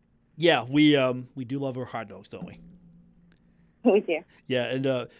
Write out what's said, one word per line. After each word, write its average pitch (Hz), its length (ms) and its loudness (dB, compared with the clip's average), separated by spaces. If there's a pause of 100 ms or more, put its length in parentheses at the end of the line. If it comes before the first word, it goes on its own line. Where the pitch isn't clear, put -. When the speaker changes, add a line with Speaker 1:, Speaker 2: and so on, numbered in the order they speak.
(360)
Speaker 1:
Yeah, 156 320 2
we, 147 280 4
um, 127 400 -2
we 131 80 -8
do 135 160 -8
love 131 180 -6
our 127 60 -8
hot 113 240 -12
dogs, 98 200 -20
don't 92 160 -14
we? 85 140 -18 (1300)
Speaker 2:
<laughs> - 0 -
We 226 160 6
do. 160 180 -4 (280)
Speaker 1:
Yeah, 123 180 -2
and, 131 200 -4
uh, 127 220 -2 (140)